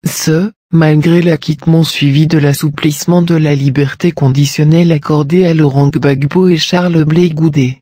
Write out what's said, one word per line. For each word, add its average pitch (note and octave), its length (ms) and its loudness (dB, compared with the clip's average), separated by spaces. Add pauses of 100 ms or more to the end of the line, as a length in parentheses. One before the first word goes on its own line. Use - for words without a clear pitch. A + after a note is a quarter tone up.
Ce, E3 440 -2 (220)
malgré D#3+ 500 2
l'acquittement D#3+ 600 0
suivi C#3+ 420 0
de D#3+ 100 0
l'assouplissement D3 840 0
de E3+ 120 0
la D#3 200 0
liberté C#3 580 -2
conditionnelle D3+ 800 0
accordée D3+ 540 0
à E3 80 0
Laurent C#3+ 340 2
Gbagbo C#3+ 600 0
et E3+ 100 2
Charles F3 460 0
Blé D#3+ 260 2
Goudé. D3 520 -2